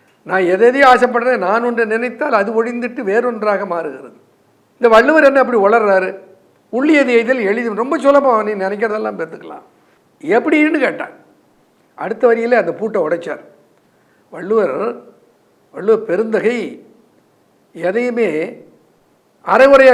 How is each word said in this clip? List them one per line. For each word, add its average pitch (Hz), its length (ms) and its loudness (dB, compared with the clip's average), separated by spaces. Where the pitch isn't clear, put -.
நான் 185 280 -2
எதை 214 160 4
எதையோ 277 220 2
ஆசைப்படுறேன், 240 560 0
நான் 226 220 -2
ஒன்றை 233 160 -2
நினைத்தால் 240 540 -4
அது 202 140 -4
ஒழிந்துட்டு 240 560 -6
வேறொன்றாக 208 640 -2
மாறுகிறது. 139 440 -10
இந்த 233 140 2
வள்ளுவர் 285 340 6
என்ன 269 140 4
அப்படி 240 220 0
உளர்றாரு? 196 460 2
"உள்ளியது 269 440 2
எய்தல் 233 320 0
எளிது", 233 240 -4
ரொம்ப 285 220 -4
சுலபம், 269 440 2
நீ 214 140 -6
நினைக்கிறதெல்லாம் 208 560 -6
பெற்றுக்கலாம். 160 480 -14
எப்படின்னு 302 600 0
கேட்டான். - 320 -8
அடுத்த 208 340 -4
வரியிலே 233 300 0
அந்த 165 180 -6
பூட்டை 208 280 -4
உடைச்சார் 151 360 -8
வள்ளுவர். 180 400 -2
வள்ளுவர் 214 340 -2
பெருந்தகை 214 480 -2
எதையுமே 226 520 -4
அரைகுறையா 262 480 6